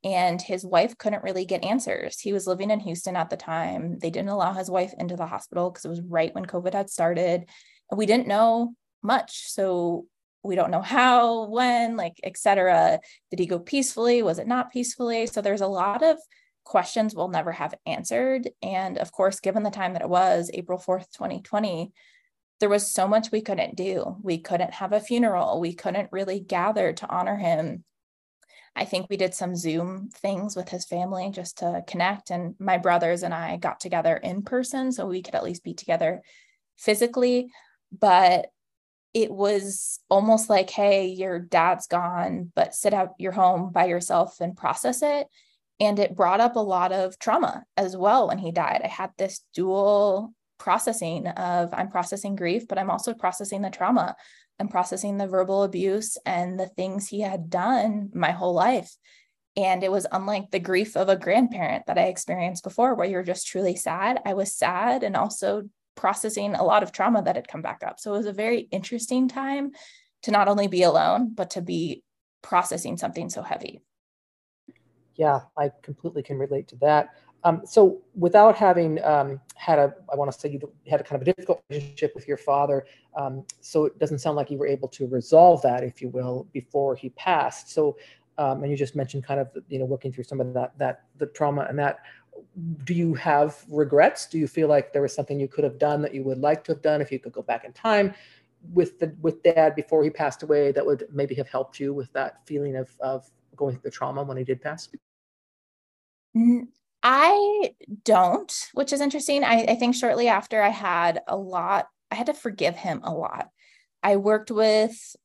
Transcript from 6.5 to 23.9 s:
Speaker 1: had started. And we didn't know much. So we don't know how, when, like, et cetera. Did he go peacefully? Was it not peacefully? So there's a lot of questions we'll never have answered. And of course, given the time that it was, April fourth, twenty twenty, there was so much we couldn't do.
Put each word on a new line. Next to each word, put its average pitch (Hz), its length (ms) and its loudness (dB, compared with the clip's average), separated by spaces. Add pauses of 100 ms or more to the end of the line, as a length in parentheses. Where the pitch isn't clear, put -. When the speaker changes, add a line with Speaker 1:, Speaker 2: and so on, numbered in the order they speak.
Speaker 1:
had 196 140 -2
started. 175 580 0 (440)
And 196 80 -4
we 214 80 0
didn't 240 220 2
know 226 480 2 (260)
much. - 480 -2
So 175 560 -2 (360)
we 202 120 -4
don't - 160 0
know 175 100 0
how, 240 680 4
when, 233 480 0
like, 170 260 -6
et 185 140 -10
cetera. 180 640 4 (300)
Did 175 100 -6
he 175 60 2
go 170 120 -2
peacefully? 240 640 2
Was 175 160 0
it - 80 -6
not 247 240 -2
peacefully? 240 560 -4
So 226 160 -4
there's 202 180 0
a 196 60 0
lot 196 360 0
of 320 160 4 (460)
questions 214 500 0
we'll 175 140 -4
never 170 240 -4
have 160 220 -8 (100)
answered. 247 680 -2 (120)
And 190 340 -4
of - 160 -4
course, 196 280 0
given 208 240 -2
the 208 60 0
time 190 240 -4
that 170 80 -4
it - 60 -6
was, 180 460 2
April 180 240 -6
fourth, 185 340 -4
twenty 190 300 -8
twenty, 202 500 -4 (680)
there 208 100 2
was 208 220 2
so 190 180 0
much 220 220 2
we 214 120 -2
couldn't - 320 -4
do. 185 480 -4